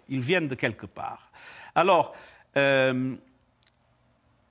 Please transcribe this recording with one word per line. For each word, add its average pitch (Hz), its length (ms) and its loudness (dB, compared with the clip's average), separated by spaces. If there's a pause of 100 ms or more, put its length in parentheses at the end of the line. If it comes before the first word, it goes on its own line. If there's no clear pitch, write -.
Ils 135 100 -4
viennent 160 280 0
de 131 80 -6
quelque 113 320 -4
part. - 440 -14 (440)
Alors, 170 400 4 (420)
euh, 131 560 2 (1400)